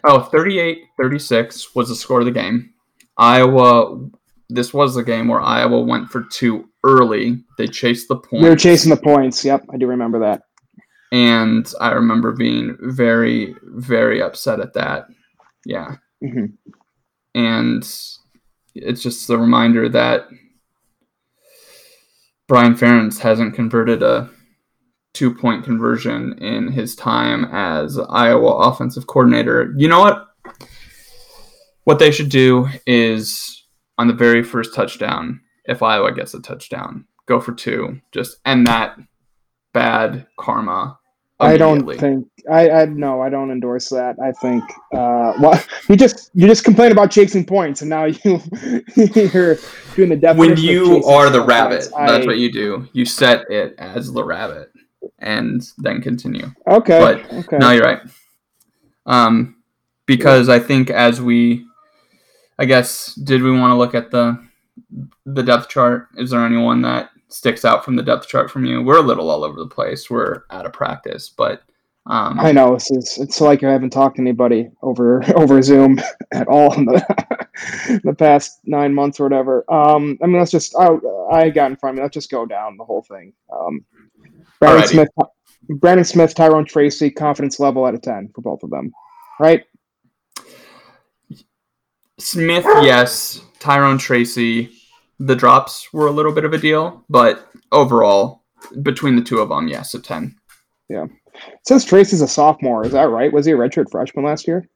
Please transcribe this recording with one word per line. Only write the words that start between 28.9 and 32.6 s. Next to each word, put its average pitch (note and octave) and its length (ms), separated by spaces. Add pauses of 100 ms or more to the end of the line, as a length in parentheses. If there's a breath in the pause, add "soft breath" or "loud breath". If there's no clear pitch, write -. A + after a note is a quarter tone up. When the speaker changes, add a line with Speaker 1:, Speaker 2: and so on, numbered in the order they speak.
Speaker 1:
coordinator. A#2+ 720
You D3+ 120
know E3+ 120
what? - 280 (1600 soft breath)
What D3 140
they D3+ 120
should D3 180
do C3 400 (180)